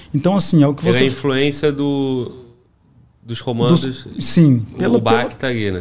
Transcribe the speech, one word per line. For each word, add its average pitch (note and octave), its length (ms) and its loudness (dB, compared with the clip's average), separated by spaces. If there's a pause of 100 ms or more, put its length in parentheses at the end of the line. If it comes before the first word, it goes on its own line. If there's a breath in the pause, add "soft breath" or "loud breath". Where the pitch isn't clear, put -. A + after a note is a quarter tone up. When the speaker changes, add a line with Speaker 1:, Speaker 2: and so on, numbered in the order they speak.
(120 loud breath)
Speaker 1:
Então, F3 240 0
assim, E3+ 260 2
é C#3 40 4
o D3 80 0
que C#3 80 -12
Speaker 2:
Pela D#3+ 100 2
Speaker 1:
você B2+ 140 4
Speaker 2:
influência C#3+ 640 -2
do, C3+ 600 -4 (880)
dos A#2 180 -10
comandos, A#2+ 420 2
Speaker 1:
Dos, C3 260 -8 (100)
sim, C#3 440 4 (120)
Speaker 2:
o - 20 -16
Speaker 1:
pela, F#3+ 240 2
Speaker 2:
bar A2+ 180 0
Speaker 1:
pela A#2+ 120 0
Speaker 2:
que - 60 -20
tá C3+ 100 -6
ali, A2 240 -2
né? F2+ 100 -6